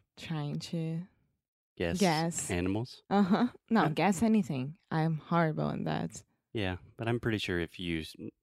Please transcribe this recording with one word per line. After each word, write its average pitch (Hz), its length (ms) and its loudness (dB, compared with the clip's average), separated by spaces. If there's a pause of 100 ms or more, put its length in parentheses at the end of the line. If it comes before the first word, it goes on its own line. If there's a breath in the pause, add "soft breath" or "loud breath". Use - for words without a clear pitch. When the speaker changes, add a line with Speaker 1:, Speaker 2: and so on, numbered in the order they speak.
(160)
Speaker 1:
trying 151 420 -6 (120)
to 165 320 -4 (760)
Speaker 2:
Guess - 220 -2
Speaker 1:
guess. 165 520 2
Speaker 2:
animals? 95 600 -2
Speaker 1:
Uh-huh. 196 380 4 (220)
No, 220 140 4
Speaker 2:
Yeah. 165 60 4
Speaker 1:
guess 170 320 2
anything. 165 540 0 (140)
I'm 160 280 0
horrible 156 520 0
in - 140 -4
that. - 380 -4 (300)
Speaker 2:
Yeah, 92 240 -2 (200)
but 113 100 -6
I'm 120 140 0
pretty 113 180 0
sure 90 220 -2
if - 180 -6
you 85 220 -2
s-, - 160 -10 (260)